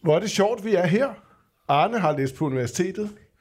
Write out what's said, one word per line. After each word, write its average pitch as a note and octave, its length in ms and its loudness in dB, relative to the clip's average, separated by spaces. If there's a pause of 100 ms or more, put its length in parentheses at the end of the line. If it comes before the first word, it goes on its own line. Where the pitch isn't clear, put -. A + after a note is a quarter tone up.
Hvor D#3 140 2
er F3 40 2
det G#3 100 -4
sjovt, G#3 360 0
vi G#3+ 100 2
er F3+ 100 2
her. G#3+ 220 2 (600)
Arne F#3 320 2
har D3+ 180 0
læst C3+ 180 -2
på D#3 100 -2
universitetet. F3 640 -4 (320)